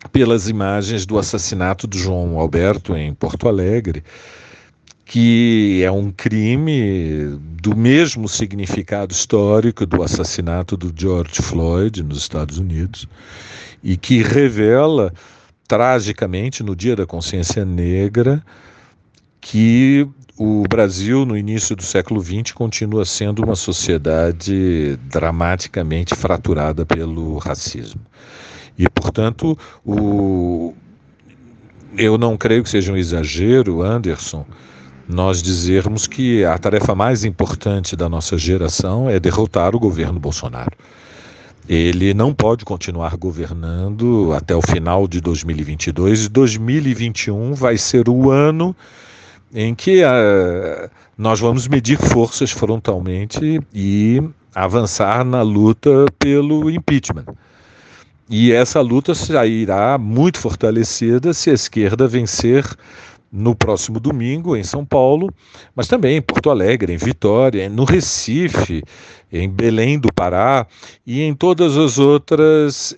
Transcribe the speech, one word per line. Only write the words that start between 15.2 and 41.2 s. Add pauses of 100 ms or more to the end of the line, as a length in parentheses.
tragicamente,
no
Dia
da
Consciência
Negra, (1000)
que (300)
o
Brasil,
no
início
do
século
vinte,
continua
sendo
uma
sociedade (120)
dramaticamente
fraturada
pelo
racismo. (800)
E,
portanto, (280)
o, (1200)
eu
não
creio
que
seja
um
exagero,
Anderson, (640)
nós
dizermos
que
a
tarefa
mais
importante
da
nossa
geração
é
derrotar
o
governo
Bolsonaro. (960)